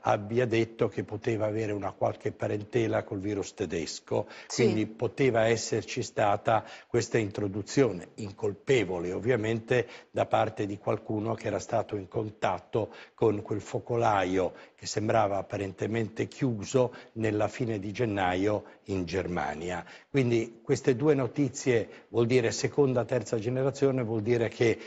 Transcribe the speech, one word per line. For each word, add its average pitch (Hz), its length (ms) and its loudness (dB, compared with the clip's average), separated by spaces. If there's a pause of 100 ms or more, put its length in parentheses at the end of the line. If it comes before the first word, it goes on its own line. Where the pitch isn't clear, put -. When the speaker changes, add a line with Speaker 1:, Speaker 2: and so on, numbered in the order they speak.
Speaker 1:
abbia 113 440 0
detto 113 440 0
che 110 140 -6
poteva 107 440 -2
avere 107 240 -2
una 98 220 -4
qualche 110 380 -2
parentela 107 720 -2
col 101 160 -6
virus 98 340 -4
tedesco, 90 720 -4 (200)
Speaker 2:
Sì. - 160 0
Speaker 1:
quindi 107 240 4
poteva 117 600 2
esserci 117 560 0
stata - 220 0 (640)
questa 117 300 0
introduzione, 101 1000 0
incolpevole 95 960 0
ovviamente, 113 760 0 (240)
da 104 140 2
parte 110 400 2
di 101 120 -6
qualcuno 110 560 -2
che 110 140 -6
era 98 120 -2
stato 107 360 -2
in 95 140 -6
contatto 107 840 -2 (200)
con 104 280 2
quel 101 200 -6
focolaio 98 920 0 (240)
che - 100 -18
sembrava 107 520 0
apparentemente 101 920 -4
chiuso 120 680 0 (200)
nella 107 340 0
fine 113 320 -4
di 104 120 -8
gennaio 101 720 0 (220)
in 95 200 -2
Germania. 85 760 -4 (260)
Quindi 120 540 2
queste 131 320 2
due 147 200 4
notizie, 127 960 0
vuol 117 160 4
dire 117 260 4
seconda, 123 540 2
terza 120 340 -2
generazione, 131 640 0
vuol 110 180 -2
dire 117 280 2
che 117 380 4